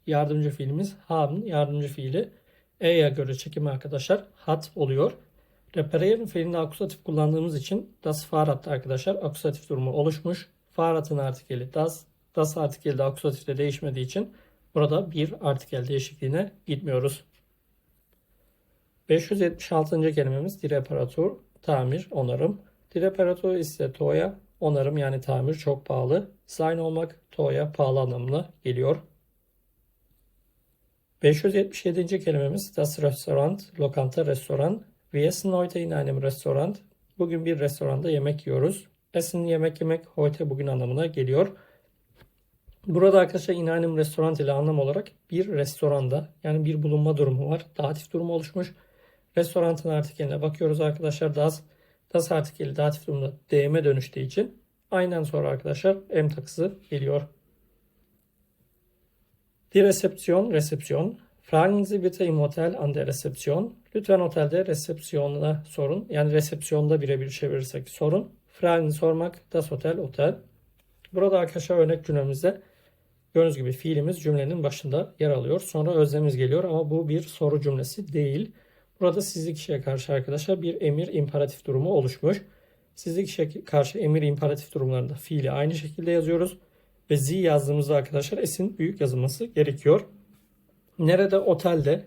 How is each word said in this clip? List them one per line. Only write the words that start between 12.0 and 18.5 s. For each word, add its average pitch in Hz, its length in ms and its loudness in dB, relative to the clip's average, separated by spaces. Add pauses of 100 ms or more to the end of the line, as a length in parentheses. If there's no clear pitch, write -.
das 156 200 2
artikeli 147 420 -2
de 135 40 2
akusatifte 135 540 -2
değişmediği 135 500 -4
için 208 260 -4 (420)
burada 156 360 2
bir 156 300 -2
artikel 135 480 -4
değişikliğine 139 640 -4 (140)
gitmiyoruz. 139 580 -2 (1800)